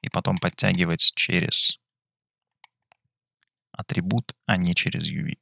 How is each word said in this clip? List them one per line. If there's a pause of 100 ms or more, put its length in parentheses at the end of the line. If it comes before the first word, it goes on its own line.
И
потом
подтягивать
через (1900)
атрибут, (120)
а
не
через
U
V.